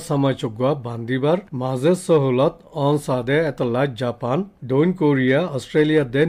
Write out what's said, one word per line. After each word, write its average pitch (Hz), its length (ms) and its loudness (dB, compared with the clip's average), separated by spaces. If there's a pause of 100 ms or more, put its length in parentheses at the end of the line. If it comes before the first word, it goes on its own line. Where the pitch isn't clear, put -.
চামাই 139 340 2
চগুৱা 123 300 -2 (160)
বান্দিবাৰ 127 520 -2 (220)
মাজে 131 320 0 (140)
চহলত 139 480 2 (300)
অন 147 100 2 (120)
চাদে 131 320 0 (120)
এটালা 123 320 -2 (180)
জাপান, 123 380 -4 (320)
দক্ষিণ 147 200 4 (100)
কোৰিয়া, 135 400 2 (160)
অষ্ট্ৰেলিয়া 151 480 2 (100)
দে 139 140 4